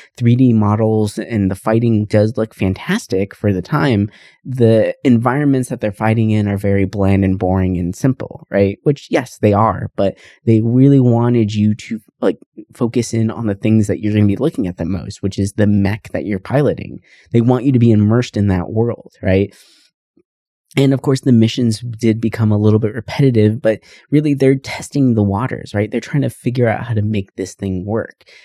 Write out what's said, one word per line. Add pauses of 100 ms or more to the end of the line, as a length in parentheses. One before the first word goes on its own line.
(160)
three
D
models
and
the
fighting
does
look
fantastic
for
the
time, (360)
the
environments
that
they're
fighting
in
are
very
bland
and
boring
and
simple,
right?
Which,
yes,
they
are,
but (300)
they
really
wanted
you
to, (220)
like, (340)
focus
in
on
the
things
that
you're
gonna
be
looking
at
the
most,
which
is
the
mech
that
you're
piloting. (300)
They
want
you
to
be
immersed
in
that
world, (100)
right? (1200)
And
of
course,
the
missions
did
become
a
little
bit
repetitive,
but (320)
really
they're
testing
the
waters,
right?
They're
trying
to
figure
out
how
to
make
this
thing
work. (200)